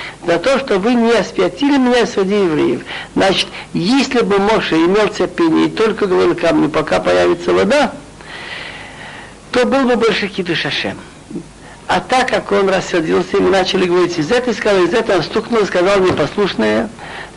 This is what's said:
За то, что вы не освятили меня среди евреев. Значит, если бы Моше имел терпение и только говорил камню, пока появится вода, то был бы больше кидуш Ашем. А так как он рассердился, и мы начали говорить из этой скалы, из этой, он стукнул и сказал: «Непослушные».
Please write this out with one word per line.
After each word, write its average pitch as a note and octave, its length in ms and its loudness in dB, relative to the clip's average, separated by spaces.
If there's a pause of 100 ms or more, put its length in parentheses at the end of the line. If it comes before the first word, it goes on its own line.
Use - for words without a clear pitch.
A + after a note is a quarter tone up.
(260)
За E3+ 120 2
то, B3+ 200 2
что A3 200 0
вы A3+ 160 2
не A#3 180 2
освятили G3+ 640 0
меня B3 300 4
среди G3 300 0
евреев. D3 440 2 (340)
Значит, F#3 340 0 (260)
если A#3+ 480 2
бы G3 160 2
Моше G3+ 380 0
имел F#3+ 320 4
терпение E3 580 0
и D#3+ 40 -2
только G#3+ 360 0
говорил F3+ 280 2
камню, D#3 360 0
пока D#3 280 0
появится F3 540 0
вода, G3+ 400 2 (1600)
то B3 160 2
был C4 180 2
бы A#3+ 120 2
больше G#3 320 0
кидуш F3 360 -4
Ашем. G#2 340 -6 (920)
А F3+ 120 0
так G3+ 300 0
как G3+ 220 -2
он G3 160 4
рассердился, F3+ 680 0
и G3 40 2
мы F#3 100 2
начали F#3 360 2
говорить F3 320 2
из D3+ 140 -2
этой A#3+ 220 2
скалы, G3 320 2
из E3+ 80 0
этой, A3 220 2
он E3 60 2
стукнул A3 400 0
и F#3+ 40 0
сказал: F#3+ 340 2
«Непослушные». G3 880 0 (480)